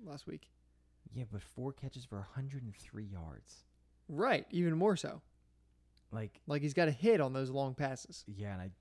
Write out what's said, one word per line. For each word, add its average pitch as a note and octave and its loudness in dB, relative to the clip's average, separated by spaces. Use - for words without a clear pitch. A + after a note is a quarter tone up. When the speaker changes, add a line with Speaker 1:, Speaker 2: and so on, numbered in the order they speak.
Speaker 1:
last C#3+ -12
week. - -12
Speaker 2:
Yeah, B2 -4
but G2+ -6
four C3 -8
catches C3 -10
for G2+ -8
a G2 -6
hundred C3+ -6
and G#2+ -10
three G#2 -10
yards. E2 -12
Speaker 1:
Right, E3+ 2
even E3+ 4
more G3 6
so. - -6
Speaker 2:
Like A2 -6
Speaker 1:
Like, D3 2
he's D3 0
got E3+ 6
a D3 4
hit G3 6
on C3 2
those C3 0
long C3+ 0
passes. - -4
Speaker 2:
Yeah, G2+ -6
and F#2 -4
I F#2+ -6